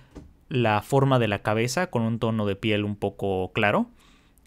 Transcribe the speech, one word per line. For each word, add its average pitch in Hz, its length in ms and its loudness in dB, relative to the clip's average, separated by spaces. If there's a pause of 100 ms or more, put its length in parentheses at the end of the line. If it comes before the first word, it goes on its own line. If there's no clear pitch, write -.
(500)
la 110 320 2
forma 135 380 2
de 113 80 2
la 101 160 -4
cabeza 123 480 0
con 117 100 0
un 113 160 -2
tono 113 300 -2
de 98 80 -2
piel 104 280 0
un 104 120 -4
poco 98 580 -4
claro. 117 380 2 (560)